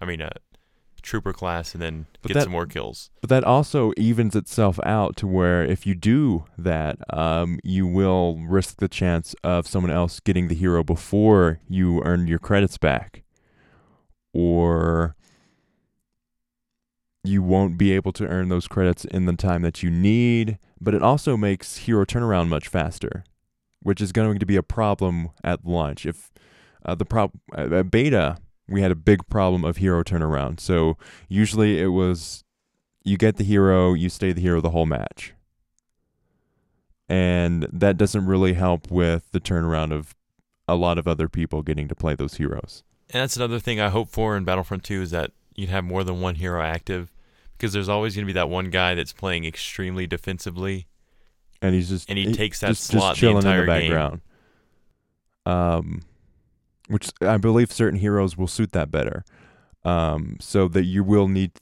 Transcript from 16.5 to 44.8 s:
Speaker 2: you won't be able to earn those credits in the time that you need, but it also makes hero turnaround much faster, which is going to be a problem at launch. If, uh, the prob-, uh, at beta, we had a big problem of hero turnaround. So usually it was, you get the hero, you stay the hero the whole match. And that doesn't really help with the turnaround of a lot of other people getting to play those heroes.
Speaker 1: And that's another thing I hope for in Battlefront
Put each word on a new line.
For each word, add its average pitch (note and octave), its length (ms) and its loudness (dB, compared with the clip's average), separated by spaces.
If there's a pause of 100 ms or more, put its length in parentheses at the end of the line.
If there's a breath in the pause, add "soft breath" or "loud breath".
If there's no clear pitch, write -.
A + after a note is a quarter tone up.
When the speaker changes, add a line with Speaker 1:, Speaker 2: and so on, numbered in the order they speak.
Speaker 2:
you G2 200 0
won't F#2 360 2
be G2 140 4
able F#2+ 200 0
to G#2+ 140 -6
earn F#2 220 -2
those F2+ 180 -2
credits F2+ 380 0
in F#2 220 -2
the F2 80 2
time F2 280 0
that E2+ 200 -2
you F2 80 0
need, A2 680 2 (220 soft breath)
but G#2 140 0
it F2 80 0
also C3+ 340 2
makes G2+ 420 -2
hero G#2+ 260 2
turnaround G2+ 440 0
much D#2 200 -2
faster, E2+ 560 -4 (560)
which G2 200 -2
is G2 120 -4
going G#2+ 260 2
to G2 80 -2
be G2 100 4
a F#2 60 4
problem F#2 680 -2 (120)
at E2+ 220 -4
launch. E2 400 -4
If, - 260 -10 (540 soft breath)
uh, F2 100 -4
the F2 100 -4
prob-, G#2+ 280 -2 (240)
uh, D2 200 -2
at F#2 140 0
beta, A2+ 460 2 (320)
we G2 140 -2
had F#2+ 80 2
a F2 60 0
big F2+ 320 4
problem F#2 360 2
of E2+ 140 -2
hero F2+ 240 2
turnaround. D#2 580 -2
So D#2+ 380 2 (300 loud breath)
usually G#2 520 2
it F#2 80 0
was, F2+ 560 -2 (600)
you - 120 0
get A2 200 2
the G#2 80 -4
hero, F#2+ 500 6
you F2 140 0
stay F#2 240 -2
the E2+ 80 -6
hero F2 200 2
the E2+ 100 0
whole E2 160 0
match. - 480 -6 (1700)
And F2 640 0
that F#2+ 240 2
doesn't G2+ 300 0
really F#2 260 2
help F2+ 380 0
with E2+ 420 0
the F2+ 80 -2
turnaround E2 520 -2
of D2+ 220 -8 (540)
a F2 60 2
lot F2 240 0
of E2+ 100 -2
other D#2+ 200 0
people D#2 340 -4
getting D2 260 -4
to D2 60 -10
play D#2 200 -4
those C#2 200 -6
heroes. - 480 -8 (280)
Speaker 1:
And B2+ 120 -4
that's C3+ 140 -6
another A#2 240 -4
thing A2 200 -4
I G#2 80 2
hope G#2 200 -2
for A2 280 -4
in F#2+ 80 -4
Battlefront F#2 380 -4